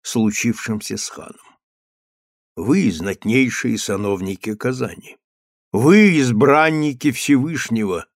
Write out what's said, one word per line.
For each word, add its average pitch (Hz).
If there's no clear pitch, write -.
случившемся 110
с -
ханом. -
«Вы — 127
знатнейшие 110
сановники 98
Казани, 123
вы, 170
избранники 143
Всевышнего, 123